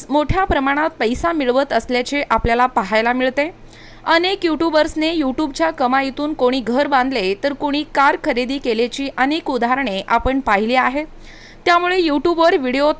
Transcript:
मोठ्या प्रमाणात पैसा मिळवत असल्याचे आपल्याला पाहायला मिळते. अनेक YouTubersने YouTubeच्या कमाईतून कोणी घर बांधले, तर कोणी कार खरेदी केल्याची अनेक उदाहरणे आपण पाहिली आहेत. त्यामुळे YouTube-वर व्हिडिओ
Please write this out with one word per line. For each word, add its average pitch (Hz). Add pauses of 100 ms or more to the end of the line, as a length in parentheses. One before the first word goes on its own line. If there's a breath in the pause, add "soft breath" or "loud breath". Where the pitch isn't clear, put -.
(100)
मोठ्या 302
प्रमाणात 294
पैसा 247
मिळवत 269
असल्याचे 247
आपल्याला 233
पाहायला 220
मिळते. 254 (500 loud breath)
अनेक 349
YouTubersने 311
YouTubeच्या 302
कमाईतून 269
कोणी 262
घर 240
बांधले, 254 (100)
तर 285
कोणी 285 (100)
कार 285
खरेदी 254
केल्याची 240
अनेक 294
उदाहरणे 240
आपण 254
पाहिली 247
आहेत. 254 (580 loud breath)
त्यामुळे 349
YouTube-वर 330
व्हिडिओ 277